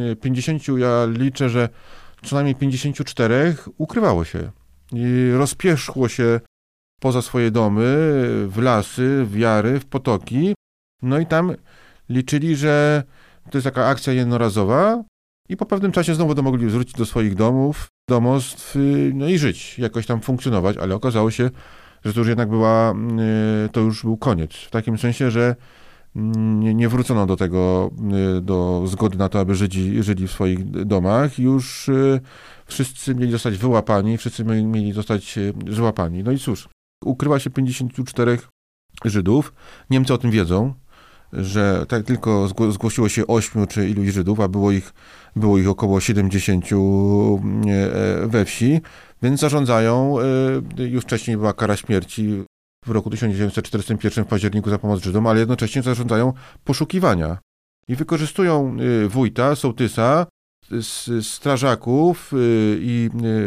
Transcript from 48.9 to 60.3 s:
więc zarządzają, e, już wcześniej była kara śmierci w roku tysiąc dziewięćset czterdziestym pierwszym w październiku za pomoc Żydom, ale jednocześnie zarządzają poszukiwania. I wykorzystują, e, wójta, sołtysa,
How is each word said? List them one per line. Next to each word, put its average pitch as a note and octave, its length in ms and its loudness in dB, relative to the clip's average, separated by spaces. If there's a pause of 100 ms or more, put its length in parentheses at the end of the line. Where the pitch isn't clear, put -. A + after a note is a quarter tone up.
więc C3+ 180 0
zarządzają, C3 760 2 (600)
e, B2+ 40 -4
już B2 220 -4
wcześniej A2+ 320 -2
była G#2+ 160 0
kara G#2 240 0
śmierci G2+ 680 -2 (420)
w A#2+ 40 -6
roku A2 200 -2
tysiąc A2 240 -2
dziewięćset G2+ 300 -2
czterdziestym G#2 340 -4
pierwszym G#2+ 260 -2
w - 40 -12
październiku G#2 420 0
za G2+ 80 0
pomoc G#2 240 -2
Żydom, G2 240 0
ale A2 140 4
jednocześnie A#2+ 420 -2
zarządzają A#2+ 500 0 (320)
poszukiwania. B2 760 0 (500)
I B2+ 80 -2
wykorzystują, D3+ 800 0 (280)
e, G#2 40 2
wójta, B2+ 480 0
sołtysa, B2+ 720 0 (460)